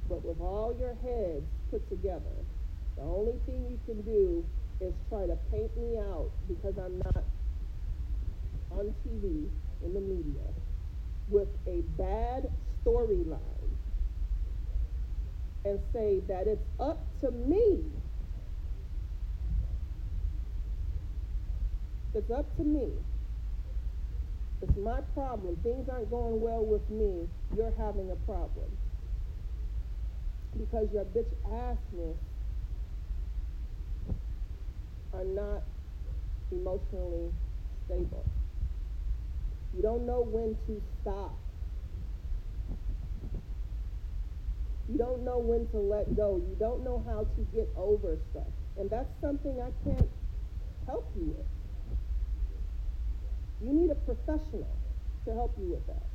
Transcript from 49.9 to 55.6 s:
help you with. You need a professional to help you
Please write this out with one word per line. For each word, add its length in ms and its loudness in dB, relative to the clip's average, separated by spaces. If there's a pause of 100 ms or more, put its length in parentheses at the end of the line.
help 320 -4
you 180 0
with. 100 -4 (2250)
You 100 2
need 160 8
a 60 4
professional 840 0 (480)
to 80 0
help 240 2
you 140 -2